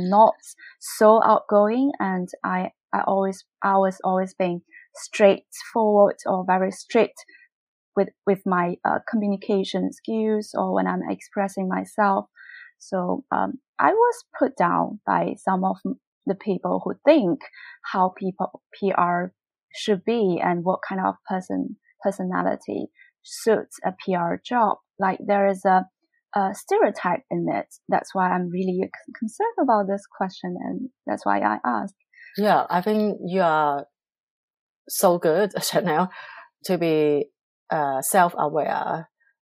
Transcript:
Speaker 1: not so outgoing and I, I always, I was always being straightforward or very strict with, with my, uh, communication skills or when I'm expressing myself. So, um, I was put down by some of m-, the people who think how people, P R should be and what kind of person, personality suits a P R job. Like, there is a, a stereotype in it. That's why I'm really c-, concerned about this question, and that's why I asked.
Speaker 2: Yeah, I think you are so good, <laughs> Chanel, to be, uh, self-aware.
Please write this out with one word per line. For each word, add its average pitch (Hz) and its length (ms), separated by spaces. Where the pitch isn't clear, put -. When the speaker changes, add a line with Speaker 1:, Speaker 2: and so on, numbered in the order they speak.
Speaker 1:
not 214 240
so 220 440
outgoing 220 720
and 185 300
I, 185 260
I 202 140
always, 196 380
I 196 160
was 190 260
always 190 300
being 175 280
straightforward - 1200
or 185 180
very 185 280
strict - 520
with, 196 140
with 190 180
my, 180 300
uh, - 140
communication 196 840
skills 220 640
or 190 200
when 190 140
I'm 185 200
expressing 196 600
myself. 196 580
So, 180 500
um, - 240
I 294 140
was 466 320
put - 180
down 180 500
by 180 320
some 185 260
of 190 120
m-, - 140
the 190 80
people 185 500
who 202 100
think 254 320
how 185 260
people, - 440
P 196 180
R 175 360
should 196 300
be 214 380
and 175 220
what 185 220
kind 190 200
of 196 80
person, 190 480
personality 185 840
suits - 600
a 185 80
P 185 120
R 175 280
job. 233 340
Like, 190 260
there 202 240
is 190 160
a, 185 200
a 196 200
stereotype 214 760
in 170 220
it. 113 140
That's - 260
why 185 160
I'm 180 200
really 185 320
c-, - 360
concerned 427 440
about 214 260
this 202 140
question, 185 440
and 254 280
that's 214 180
why 101 160
I - 240
asked. 220 300
Speaker 2:
Yeah, 196 340
I 175 100
think 214 460
you 185 160
are 151 440
so 175 300
good, 175 380
<laughs> 170 60
Chanel, 170 460
to 180 140
be, 156 480
uh, 139 320
self-aware. 156 1080